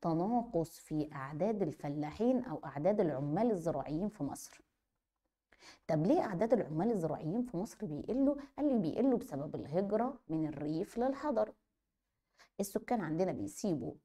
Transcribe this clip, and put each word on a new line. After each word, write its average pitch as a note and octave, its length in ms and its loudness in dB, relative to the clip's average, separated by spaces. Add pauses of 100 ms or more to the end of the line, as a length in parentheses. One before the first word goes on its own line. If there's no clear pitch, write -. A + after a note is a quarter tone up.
تناقص F3+ 760 0
في D3+ 340 -4
أعداد D3+ 500 -2
الفلاحين D3+ 840 0
أو D#3 200 -6
أعداد F3 360 2
العمال D#3 500 2
الزراعيين D#3+ 580 0
في D3+ 160 -6
مصر. - 360 -8 (1300)
طب D#3+ 200 2
ليه D#4 140 6
أعداد G#3+ 320 0
العمال F3 380 2
الزراعيين E3 520 0
في B3 140 -6
مصر G#3 300 -6
بيقلوا؟ C4+ 500 2 (200)
قال D4 120 2
لي B3+ 100 4
بيقلوا A3+ 400 2
بسبب D3 360 -6
الهجرة G#3 640 0 (100)
من D#3+ 180 0
الريف D#3 520 -4
للحضر. C4 540 0 (1080)
السكان A3 400 -2
عندنا E3 320 2
بيسيبوا C3+ 600 -2 (120)